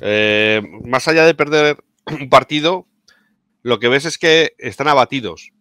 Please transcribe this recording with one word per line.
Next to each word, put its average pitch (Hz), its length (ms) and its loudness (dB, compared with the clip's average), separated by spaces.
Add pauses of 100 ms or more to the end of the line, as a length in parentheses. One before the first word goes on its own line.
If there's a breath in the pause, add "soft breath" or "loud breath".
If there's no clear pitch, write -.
Eh, 107 640 0 (220)
más 123 240 -2
allá 160 180 4
de 165 80 4
perder 147 420 0 (180)
<clears throat> - 120 -20
un 143 220 -10
partido, 151 580 0 (760)
lo 120 160 -2
que 120 100 0
ves 139 160 0
es 165 140 -8
que 160 400 2
están 131 300 -6
abatidos, 123 720 -2